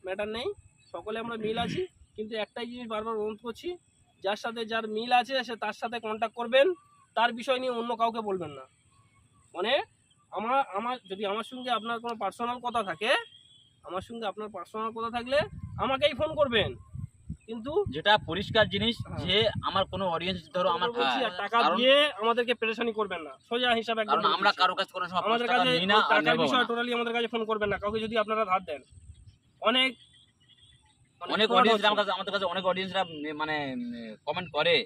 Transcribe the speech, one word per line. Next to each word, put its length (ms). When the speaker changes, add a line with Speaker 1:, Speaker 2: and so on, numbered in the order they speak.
Speaker 1:
ম্যাটার 220
নেই। 200
সকলে 280
আমরা 180
মিল 200
আছি, 240
কিন্তু 200
একটাই 360
জিনিস 160
বারবার 280
অনুরোধ 260
করছি, 280
যার 120
সাথে 300
যার 220
মিল 260
আছে 200
সে 120
তার 260
সাথে 180
কন্ট্যাক্ট 360
করবেন, 320
তার 180
বিষয় 260
নিয়ে 200
অন্য 160
কাউকে 260
বলবেন 300
না। 140
মানে 200
আমার, 280
আমার 180
যদি 160
আমার 180
সঙ্গে 260
আপনার 300
কোনো 160
পার্সোনাল 440
কথা 240
থাকে, 280
আমার 180
সঙ্গে 240
আপনার 240
পার্সোনাল 420
কথা 200
থাকলে 260
আমাকেই 360
ফোন 220
করবেন, 360
কিন্তু 240
Speaker 2:
যেটা 240
পরিষ্কার 440
জিনিস 280
Speaker 1:
হ্যাঁ। 280
Speaker 2:
যে 120
আমার 220
কোনো 240
অডিয়েন্স 300
ধরো 160
Speaker 1:
আমি 80
Speaker 2:
আমার 140
Speaker 1:
বলছি, 280
Speaker 2:
হ্যাঁ, 60
Speaker 1:
আর 120
টাকা 240
Speaker 2:
কারণ 160
Speaker 1:
দিয়ে 180
আমাদেরকে 320
পেরেশানি 400
করবেন 280
না, 120
সোজা 240
হিসাব 260
একদম 120
Speaker 2:
কারণ 120
Speaker 1:
বলে 120
Speaker 2:
আমরা 140
Speaker 1:
দিচ্ছি। 120
Speaker 2:
কারো 140
কাছে 180
কোনো 140
সময় 160
Speaker 1:
আমাদের 240
Speaker 2:
পাঁচ 100
টাকা 60
Speaker 1:
কাছে 160
Speaker 2:
নিই 80
না 80
Speaker 1:
ওই 80
Speaker 2:
আর 60
Speaker 1:
টাকার 140
Speaker 2:
নেবো 200
Speaker 1:
বিষয়ে 180
Speaker 2:
না। 80
Speaker 1:
totally 240
আমাদের 200
কাছে 140
ফোন 180
করবেন 240
না। 80
কাউকে 220
যদি 180
আপনারা 280
ধার 180
দেন, 180
অনেক 300
মানে 120
Speaker 2:
অনেক 140
Speaker 1:
ফ্রড 120
Speaker 2:
অডিয়েন্সরা 300
Speaker 1:
হচ্ছে। 0
Speaker 2:
আমার 100
কাছে, 120
আমাদের 220
কাছে 120
অনেক 200
অডিয়েন্সরা 380
মে-, 380
মানে, 140
উম, 420
কমেন্ট 260
করে 240